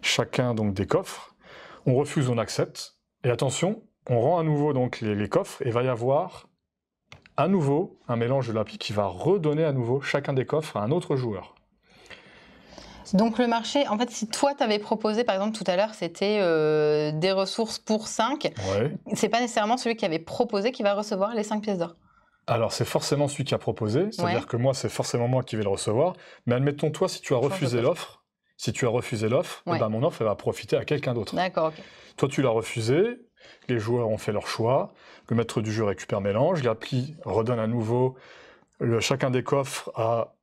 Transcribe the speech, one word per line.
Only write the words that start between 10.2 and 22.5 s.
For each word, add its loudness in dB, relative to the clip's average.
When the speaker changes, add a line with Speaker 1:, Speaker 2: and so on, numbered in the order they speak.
Speaker 1:
des 0
coffres -2
à -2
un 0
autre 0
joueur. -6
Speaker 2:
Donc 4
le 4
marché, 0
en -2
fait, 0
si -6
toi 0
t'avais 2
proposé, 0
par 2
exemple -2
tout -8
à 2
l'heure, 2
c'était, -2
euh, 4
des 2
ressources -2
pour -2
cinq, 0
Speaker 1:
Ouais. 2
Speaker 2:
c'est 2
pas 2
nécessairement 2
celui 0
qui -2
avait 0
proposé -2
qui -8
va 4
recevoir -2
les 0
cinq -4
pièces -2
d'or. -4
Speaker 1:
Alors 2